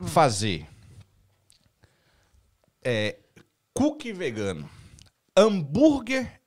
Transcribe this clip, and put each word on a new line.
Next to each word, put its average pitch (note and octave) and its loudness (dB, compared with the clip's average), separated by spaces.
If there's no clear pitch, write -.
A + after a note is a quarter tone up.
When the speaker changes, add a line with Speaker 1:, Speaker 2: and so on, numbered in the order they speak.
Speaker 1:
Hum. F3+ -10
Speaker 2:
fazer, G#2 0
é, G#2+ -2
cookie D4 -4
vegano, G#2+ -6
hambúrguer A3+ 2